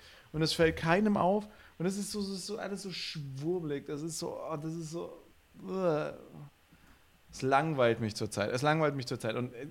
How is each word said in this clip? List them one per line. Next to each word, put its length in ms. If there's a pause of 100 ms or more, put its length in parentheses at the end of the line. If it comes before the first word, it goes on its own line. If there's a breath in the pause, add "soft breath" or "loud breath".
(320 soft breath)
Und 100
es 100
fällt 240
keinem 400
auf. 320 (300 soft breath)
Und 80
das 100
ist 160
so, 80
das 80
ist 180
so 120
alles 240
so 80
schwurbelig. 960
Das 160
ist 160
so, 200
oh, 180
das 180
ist 160
so, 320 (440)
uah. 460 (1200)
Es 80
langweilt 600
mich 140
zurzeit. 380
Es 80
langweilt 360
mich 100
zurzeit. 280
Und, 200
äh, 160